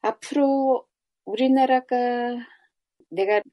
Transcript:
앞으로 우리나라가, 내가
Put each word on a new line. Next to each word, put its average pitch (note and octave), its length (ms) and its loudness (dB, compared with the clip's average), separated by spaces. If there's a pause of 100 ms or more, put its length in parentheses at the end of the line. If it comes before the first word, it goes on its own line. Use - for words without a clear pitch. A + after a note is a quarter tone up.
앞으로 C4+ 840 0 (380)
우리나라가, B3 1120 0 (760)
내가 G3+ 320 0 (100)